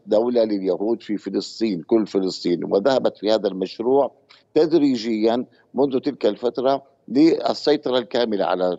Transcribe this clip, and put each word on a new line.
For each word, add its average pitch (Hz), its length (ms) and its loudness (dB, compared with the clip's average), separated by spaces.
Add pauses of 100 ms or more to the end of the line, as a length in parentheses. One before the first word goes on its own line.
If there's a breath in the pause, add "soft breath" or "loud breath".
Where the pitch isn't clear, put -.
دولة 113 380 2
لليهود 101 580 -2
في 104 140 -6
فلسطين، 101 640 -4
كل 110 240 2
فلسطين، 90 580 -2
وذهبت 101 520 0
في 104 140 -4
هذا 104 180 0
المشروع 113 640 -2 (420 soft breath)
تدريجيا 123 920 2 (280 soft breath)
منذ 131 240 0
تلك 123 280 -4
الفترة 123 640 -2 (180)
للسيطرة 139 880 2
الكاملة 110 460 -2
على 90 340 0